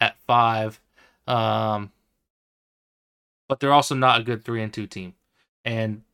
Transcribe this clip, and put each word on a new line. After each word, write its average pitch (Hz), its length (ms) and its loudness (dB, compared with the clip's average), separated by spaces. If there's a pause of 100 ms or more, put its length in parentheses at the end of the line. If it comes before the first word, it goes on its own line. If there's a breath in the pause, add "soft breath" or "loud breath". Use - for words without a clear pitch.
at - 260 -2
five, 113 540 0 (480 soft breath)
um, 110 640 -2 (1600)
but 135 120 -4
they're 139 120 2
also 143 220 4
not 127 260 4
a 113 40 -6
good 117 200 -6
three 113 180 -4
and 107 100 -6
two 107 140 -8
team, 92 280 -14 (500)
and 110 380 -4 (120)